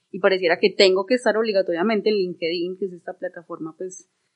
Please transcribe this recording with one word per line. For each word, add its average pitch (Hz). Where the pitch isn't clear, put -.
y 190
pareciera 185
que 202
tengo 190
que 254
estar 220
obligatoriamente 196
en 214
LinkedIn, 180
que 196
es 180
esta 180
plataforma, 170
pues, 185